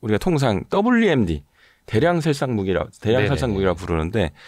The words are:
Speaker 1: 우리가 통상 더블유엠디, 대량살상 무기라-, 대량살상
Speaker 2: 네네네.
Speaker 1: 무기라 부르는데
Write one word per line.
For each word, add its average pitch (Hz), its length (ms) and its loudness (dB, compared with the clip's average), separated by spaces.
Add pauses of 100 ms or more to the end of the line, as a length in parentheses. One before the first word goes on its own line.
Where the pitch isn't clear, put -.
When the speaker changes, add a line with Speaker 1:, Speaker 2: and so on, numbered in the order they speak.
Speaker 1:
우리가 107 160 0
통상 135 520 0
더블유엠디, 190 720 2 (420)
대량살상 147 720 0
무기라-, 92 320 -2 (120)
대량살상 120 500 0
Speaker 2:
네네네. 107 40 -2
Speaker 1:
무기라 95 200 0
부르는데 87 580 -2 (160)